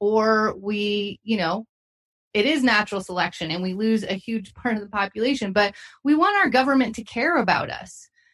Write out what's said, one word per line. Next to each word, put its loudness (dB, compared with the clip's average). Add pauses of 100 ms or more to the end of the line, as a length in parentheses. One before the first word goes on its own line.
or 2
we, -4
you -2
know, -2 (640)
it 2
is 0
natural 2
selection -4
and -4
we -4
lose 0
a -6
huge -8
part -4
of -4
the -14
population, -2
but 2 (280)
we 4
want 4
our 2
government 2
to -10
care -2
about 0
us. -14 (260)